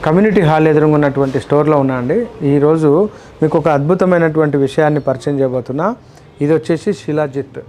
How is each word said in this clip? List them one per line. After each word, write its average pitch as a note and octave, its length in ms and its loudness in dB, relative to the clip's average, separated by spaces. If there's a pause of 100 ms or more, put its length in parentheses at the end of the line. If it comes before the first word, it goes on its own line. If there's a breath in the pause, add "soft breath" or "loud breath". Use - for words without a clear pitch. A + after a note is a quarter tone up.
కమ్యూనిటీ G3 360 2
హాల్ D#3 280 4
ఎదురుగా D3+ 260 4
ఉన్నటువంటి C3+ 460 0
స్టోర్లో D3 400 2
ఉన్నా C3+ 140 0
అండి. D3 320 -2 (160)
ఈరోజు D3+ 680 2 (340 loud breath)
మీకు D#3 160 0
ఒక D#3+ 100 0
అద్భుతమైనటువంటి D#3 880 0
విషయాన్ని D3 440 0
పరిచయం C3+ 400 -4
చేయబోతున్నా. C3+ 560 -4 (440 loud breath)
ఇది D3 140 0
వచ్చేసి D#3+ 380 -4
శిలాజిత్. C#3 680 -6 (100)